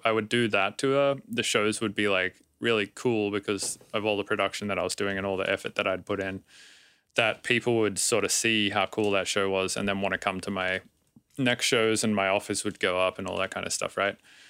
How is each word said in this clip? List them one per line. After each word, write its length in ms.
I 80
would 160
do 180
that 300
tour. 400
The 140
shows 380
would 120
be, 140
like, 280
really 340
cool 340
because 480
of 120
all 100
the 80
production 460
that 100
I 40
was 120
doing 220
and 100
all 80
the 140
effort 260
that 100
I'd 200
put 160
in, 220
that 280
people 360
would 200
sort 240
of 80
see 380
how 160
cool 260
that 160
show 220
was 260
and 120
then 120
wanna 180
come 240
to 100
my 280
next 280
shows, 400
and 100
my 140
offers 340
would 160
go 200
up 200
and 80
all 120
that 120
kind 140
of 80
stuff," 240
right? 180